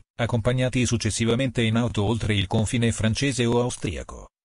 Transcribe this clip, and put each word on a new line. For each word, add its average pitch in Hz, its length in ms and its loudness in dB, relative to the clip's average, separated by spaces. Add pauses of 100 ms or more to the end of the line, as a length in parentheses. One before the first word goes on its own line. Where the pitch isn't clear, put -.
(160)
accompagnati 123 680 0
successivamente 117 760 0
in 113 160 2
auto 117 260 0
oltre 107 320 0
il 98 120 0
confine 113 460 0
francese 120 520 0
o 120 160 2
austriaco, 107 680 -6 (140)